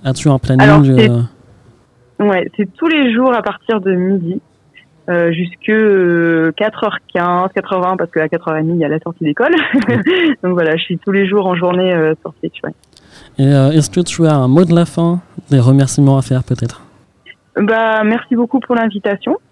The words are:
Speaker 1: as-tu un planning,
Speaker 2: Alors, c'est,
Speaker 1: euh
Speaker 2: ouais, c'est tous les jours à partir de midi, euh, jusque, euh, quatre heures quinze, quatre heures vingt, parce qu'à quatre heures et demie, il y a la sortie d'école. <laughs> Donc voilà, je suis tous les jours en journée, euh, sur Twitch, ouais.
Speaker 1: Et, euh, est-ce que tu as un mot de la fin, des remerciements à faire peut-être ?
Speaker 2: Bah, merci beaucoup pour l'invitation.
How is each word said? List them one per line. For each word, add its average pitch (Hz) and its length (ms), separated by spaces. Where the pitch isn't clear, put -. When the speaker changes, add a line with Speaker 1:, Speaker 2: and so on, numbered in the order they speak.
Speaker 1:
as-tu 135 260
un 135 80
planning, 127 240
Speaker 2:
Alors, 147 240
c'est, 123 240
Speaker 1:
euh - 1160
Speaker 2:
ouais, 185 300
c'est 208 220
tous 330 100
les 285 240
jours 247 220
à 220 80
partir 208 400
de 190 100
midi, 185 480
euh, 170 200
jusque, 175 380
euh, 175 880
quatre 220 280
heures 180 140
quinze, 180 420
quatre 190 200
heures 185 80
vingt, 185 160
parce 170 120
qu'à 156 200
quatre 170 180
heures 156 80
et 156 60
demie, 160 140
il 165 40
y 151 60
a - 20
la 156 120
sortie 165 240
d'école. 285 300
<laughs> 269 680
Donc 180 120
voilà, 160 240
je - 40
suis 175 140
tous 196 160
les 196 160
jours 196 180
en 180 80
journée, 180 380
euh, 160 300
sur 156 180
Twitch, - 240
ouais. 156 80
Speaker 1:
Et, 135 80
euh, 139 260
est-ce 156 180
que 180 100
tu 170 260
as 151 80
un 131 140
mot 156 160
de 165 100
la 170 120
fin, 170 340
des 139 100
remerciements 139 560
à 135 60
faire 127 200
peut-être ? - 380
Speaker 2:
Bah, 220 440
merci 233 320
beaucoup 240 240
pour 240 160
l'invitation. 214 600